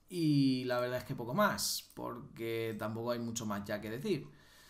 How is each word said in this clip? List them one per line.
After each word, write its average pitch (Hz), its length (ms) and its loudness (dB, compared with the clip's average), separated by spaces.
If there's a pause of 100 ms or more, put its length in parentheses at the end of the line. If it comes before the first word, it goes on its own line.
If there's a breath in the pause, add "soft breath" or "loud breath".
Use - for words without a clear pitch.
Y 139 580 4
la 123 120 2
verdad 123 200 0
es 123 60 -8
que 135 120 -6
poco 120 180 -4
más, - 600 2
porque 113 840 -4
tampoco 110 320 -2
hay 120 80 0
mucho 117 280 -4
más 101 180 -2
ya 104 160 -4
que 107 100 -6
decir. 143 380 -2 (420 loud breath)